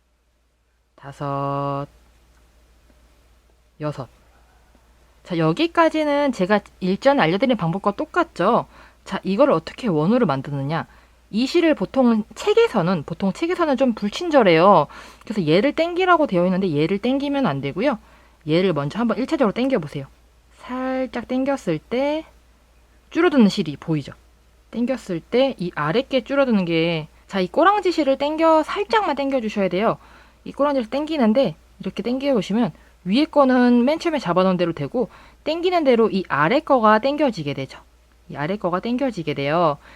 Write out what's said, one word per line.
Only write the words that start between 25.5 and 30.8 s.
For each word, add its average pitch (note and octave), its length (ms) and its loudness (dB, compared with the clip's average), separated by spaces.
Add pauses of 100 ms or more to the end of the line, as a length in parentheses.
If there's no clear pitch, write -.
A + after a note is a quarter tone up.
이 F3 180 -6
아랫게 F3+ 460 -2
줄어드는 B3+ 440 0
게, E3 420 -2 (200)
자, G3 120 -4
이 F#3 80 0
꼬랑지 F#4 440 2
실을 C4+ 260 0
땡겨, D#4 460 2
살짝만 G4 520 -2
땡겨주셔야 B3+ 520 -2
돼요. F3+ 300 0 (460)
이 - 80 -14
꼬랑지를 C4+ 380 -2